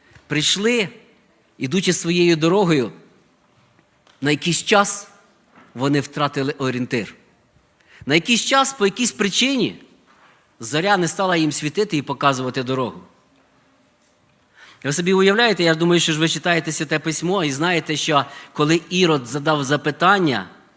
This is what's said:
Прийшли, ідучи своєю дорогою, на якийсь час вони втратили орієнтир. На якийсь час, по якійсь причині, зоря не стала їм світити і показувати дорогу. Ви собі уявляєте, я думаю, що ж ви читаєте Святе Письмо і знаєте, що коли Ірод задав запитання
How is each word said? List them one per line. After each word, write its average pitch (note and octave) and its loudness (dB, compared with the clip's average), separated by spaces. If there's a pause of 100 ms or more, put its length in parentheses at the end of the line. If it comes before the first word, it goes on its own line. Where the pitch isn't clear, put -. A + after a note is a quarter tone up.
(280)
Прийшли, F#3+ 0 (680)
ідучи E3+ -2
своєю F3 2
дорогою, D#3+ 2 (1300)
на C#3+ 0
якийсь D3+ -2
час - 2 (680)
вони C#3+ 0
втратили C#3+ -4
орієнтир. B2 -4 (920)
На C#3 0
якийсь G3 2
час, C4+ 2
по - 0
якійсь B3 0
причині, G3+ -2 (840)
зоря D#3+ 0
не F3 0
стала F#3 0
їм D#3+ 2
світити D3+ -2
і C#3 -2
показувати C3 -2
дорогу. A#2+ -4 (1800)
Ви C#3+ -2
собі F3 0
уявляєте, G3 2
я E3 4
думаю, E3+ 4
що D#3+ 0
ж D3+ -4
ви D#3+ 2
читаєте D#3+ -2
Святе D#3 -2
Письмо E3 -2
і D3 -2
знаєте, D#3+ -2
що C#3 0 (280)
коли D#3 2
Ірод E3 2
задав C#3+ 0
запитання D3 0 (280)